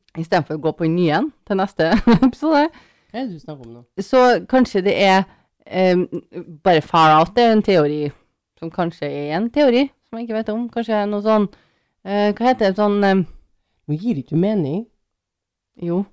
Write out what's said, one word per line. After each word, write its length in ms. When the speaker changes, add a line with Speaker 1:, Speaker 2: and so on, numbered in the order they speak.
Speaker 1:
i 80
stedet 220
for 120
å 40
gå 140
på 100
den 120
nye 240
til 140
neste 320
<laughs> 220
episode. 400
Speaker 2:
Hva 80
er 100
det 60
du 80
snakker 260
om 80
nå? 100
Speaker 1:
Så 240
kanskje 380
det 140
er, 280
em, 380
bare 200
far 340
out, 180
det 100
er 100
en 100
teori 480
som 80
kanskje 400
er 280
en 120
teori, 380
som 100
jeg 80
ikke 100
vet 120
om. 200
Kanskje 240
er 140
noe 140
sånn, 280
eh, 280
hva 180
heter 180
det, 80
sånn, 260
em, 220
Speaker 2:
Nå 100
gir 240
ikke 160
mening. 460
Speaker 1:
Jo, 320